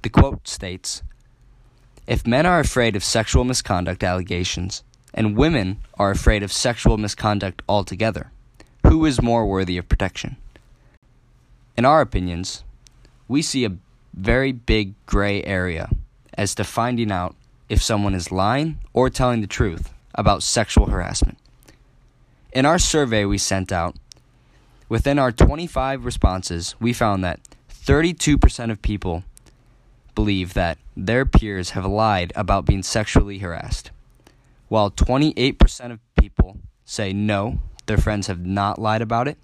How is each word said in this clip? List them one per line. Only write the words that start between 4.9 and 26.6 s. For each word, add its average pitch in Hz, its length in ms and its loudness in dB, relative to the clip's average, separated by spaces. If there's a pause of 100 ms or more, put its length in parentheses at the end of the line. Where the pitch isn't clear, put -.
and 104 220 -2
women 117 440 0 (200)
are 101 100 4
afraid 104 320 2
of 101 120 -6
sexual 113 440 0
misconduct 104 720 -2
altogether, 98 640 -2 (520)
who 156 220 6
is 127 160 2
more 117 240 2
worthy 95 320 -2
of 87 120 -10
protection?" - 480 -2 (1400)
In 117 100 0
our 151 160 6
opinions, 90 640 -4 (640)
we 147 160 0
see 127 220 -2
a 95 100 -4 (380)
very 123 400 0
big 107 400 -2 (120)
gray 101 380 0
area 90 460 -4 (460)
as 101 200 -2
to 107 80 -4
finding 117 480 -2
out 90 240 -4 (320)
if 107 160 2
someone 101 320 0
is 87 160 -6
lying 127 460 0 (160)
or 127 160 2
telling 120 320 0
the 98 60 -6
truth - 440 -4 (240)
about 104 260 2
sexual - 440 2
harassment. - 520 -2 (1160)
In 131 120 2
our 170 140 4
survey 113 460 2
we 101 120 0
sent 95 360 -2
out, 87 240 -4 (880)
within 139 320 2
our 127 140 2
twenty-five 135 720 0
responses, 92 760 -4